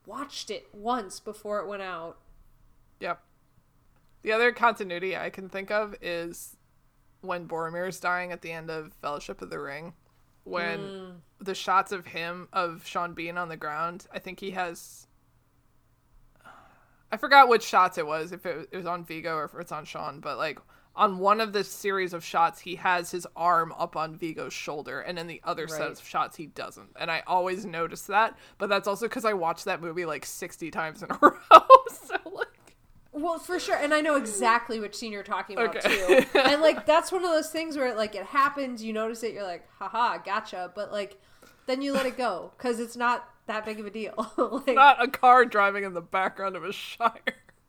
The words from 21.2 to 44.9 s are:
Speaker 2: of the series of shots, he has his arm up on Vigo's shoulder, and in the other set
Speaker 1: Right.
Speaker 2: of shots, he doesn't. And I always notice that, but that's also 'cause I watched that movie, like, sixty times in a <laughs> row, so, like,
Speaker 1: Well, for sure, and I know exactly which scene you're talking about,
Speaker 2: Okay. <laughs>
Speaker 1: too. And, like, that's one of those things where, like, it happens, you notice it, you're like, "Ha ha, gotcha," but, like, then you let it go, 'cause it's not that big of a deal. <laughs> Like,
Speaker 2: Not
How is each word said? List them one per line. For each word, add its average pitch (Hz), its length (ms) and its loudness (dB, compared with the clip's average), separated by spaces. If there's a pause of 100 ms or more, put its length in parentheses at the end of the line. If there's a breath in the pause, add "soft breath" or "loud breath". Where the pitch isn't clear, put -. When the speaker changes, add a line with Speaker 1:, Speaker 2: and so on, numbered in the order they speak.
Speaker 2:
of 214 120 -2
the 196 120 0
series 190 480 -4
of 165 120 -10
shots, 165 360 0
he 170 160 -10
has 175 340 -2
his 180 160 -8 (100)
arm 165 420 2
up 170 180 -4
on 160 200 -6
Vigo's 160 360 -8
shoulder, 139 480 -8
and 180 180 -8
in 170 80 -8
the 156 180 -14
other 165 220 -6
set 160 140 -8
Speaker 1:
Right. 147 120 -4
Speaker 2:
of - 140 -18
shots, 156 300 -4
he 156 100 -12
doesn't. - 520 -14
And 165 120 -6
I 160 160 -4
always 185 400 0
notice 165 360 -6
that, 208 340 2 (220 loud breath)
but 202 100 -4
that's 196 200 0
also 202 200 -4
'cause 240 160 -6
I 214 80 2
watched 165 320 -2
that 180 160 -4
movie, 170 240 -6
like, 151 220 -6
sixty 165 440 -10
times 156 320 -6
in - 80 -12
a - 80 -6
<laughs> - 40 4
row, - 440 10 (220)
so, - 280 -10 (160)
like, - 440 -12 (360)
Speaker 1:
Well, 320 280 -4
for 349 180 -4
sure, 359 180 0
and 294 160 0
I 302 100 4
know 302 120 2
exactly 233 640 2
which 208 180 -8
scene 226 160 -10
you're 202 120 -10
talking 202 340 -6
about, 226 180 0
Speaker 2:
Okay. - 480 6
<laughs> - 80 -8
Speaker 1:
too. 294 60 6
And, 277 240 6
like, 294 240 4
that's 330 240 4
one 359 140 0
of 349 60 0
those 311 200 2
things 320 260 -6
where, 254 180 0
like, 214 200 -2
it 190 120 -8
happens, 269 580 0
you 220 80 -6
notice 226 320 -4
it, 214 100 -4
you're 202 80 -10
like, 175 260 -10 (100)
"Ha 196 100 -8
ha, 226 300 0
gotcha," 190 580 -6
but, 208 160 -8
like, 202 280 -8 (460 soft breath)
then 262 160 -2
you 277 100 -2
let 269 140 2
it 247 100 -4
go, 196 420 -4
'cause 240 200 -2
it's 233 180 -8
not 240 320 0 (180)
that 214 180 -4
big 220 160 -8
of 208 60 -10
a 202 40 -10
deal. 220 440 -6
<laughs> 254 320 -2
Like, 254 100 2
Speaker 2:
Not 269 260 10